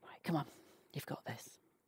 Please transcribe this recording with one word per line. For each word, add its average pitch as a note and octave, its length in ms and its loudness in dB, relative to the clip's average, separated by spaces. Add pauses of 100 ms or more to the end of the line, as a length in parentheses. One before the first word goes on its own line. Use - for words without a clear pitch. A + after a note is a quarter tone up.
Right, - 200 -14
come E3+ 120 6
on, D3 100 8 (480)
you've - 120 -4
got - 200 -4
this. - 340 -8 (280)